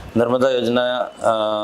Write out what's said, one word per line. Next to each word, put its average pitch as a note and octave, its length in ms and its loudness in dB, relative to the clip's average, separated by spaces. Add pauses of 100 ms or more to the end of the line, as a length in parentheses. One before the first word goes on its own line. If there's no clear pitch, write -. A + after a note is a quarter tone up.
(160)
નર્મદા B2 340 2
યોજના, B2 500 0
અ, - 300 -2 (340)